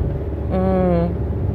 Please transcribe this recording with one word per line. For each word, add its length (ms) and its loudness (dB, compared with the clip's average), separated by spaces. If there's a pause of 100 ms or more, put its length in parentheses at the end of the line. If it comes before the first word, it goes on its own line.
(520)
Hm, 580 2 (460)